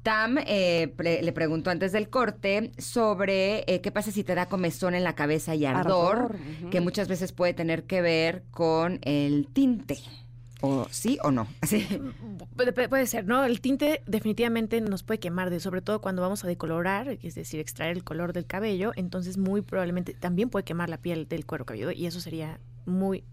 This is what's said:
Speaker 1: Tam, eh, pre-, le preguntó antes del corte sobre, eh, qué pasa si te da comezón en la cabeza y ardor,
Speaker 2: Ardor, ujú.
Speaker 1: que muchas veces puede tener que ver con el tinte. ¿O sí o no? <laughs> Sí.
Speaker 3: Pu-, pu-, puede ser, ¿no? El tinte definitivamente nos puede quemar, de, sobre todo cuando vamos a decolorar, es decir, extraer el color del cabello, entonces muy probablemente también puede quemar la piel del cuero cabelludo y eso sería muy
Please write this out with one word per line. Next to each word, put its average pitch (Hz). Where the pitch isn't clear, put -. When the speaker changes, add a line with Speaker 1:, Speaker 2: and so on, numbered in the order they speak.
Speaker 1:
Tam, 220
eh, 175
pre-, 170
le 165
preguntó 160
antes 175
del 208
corte 214
sobre, 196
eh, 180
qué 190
pasa 208
si 196
te 180
da 180
comezón 180
en 180
la 170
cabeza 156
y 151
ardor, 175
Speaker 2:
Ardor, 233
ujú. 170
Speaker 1:
que 180
muchas 180
veces 180
puede 175
tener 165
que 185
ver 165
con 165
el 143
tinte. 247
¿O 135
sí -
o 147
no? 117
<laughs> -
Sí. 208
Speaker 3:
Pu-, 247
pu-, 247
puede 262
ser, 220
¿no? 247
El 240
tinte 294
definitivamente 226
nos 202
puede 220
quemar, 180
de, 175
sobre 185
todo 214
cuando 190
vamos 190
a 185
decolorar, 175
es 165
decir, 160
extraer 156
el 175
color 170
del 175
cabello, 196
entonces 185
muy 196
probablemente 180
también 180
puede 202
quemar 170
la 165
piel 165
del 160
cuero 139
cabelludo 117
y -
eso 175
sería 160
muy 190